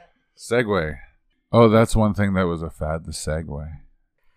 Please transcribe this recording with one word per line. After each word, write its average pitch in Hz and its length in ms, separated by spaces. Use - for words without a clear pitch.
segue. 101 600
Oh, 117 180
that's 110 280
one 107 180
thing 101 200
that 92 120
was 85 160
a 80 80
fad, 80 360
the 80 60
segue. 78 560